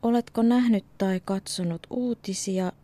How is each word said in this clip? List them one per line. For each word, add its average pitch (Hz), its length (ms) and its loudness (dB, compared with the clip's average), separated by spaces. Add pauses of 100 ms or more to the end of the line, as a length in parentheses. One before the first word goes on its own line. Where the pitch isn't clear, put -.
Oletko 233 400 0
nähnyt 233 440 4 (120)
tai 190 280 0
katsonut 180 640 -6
uutisia? 190 800 -4 (120)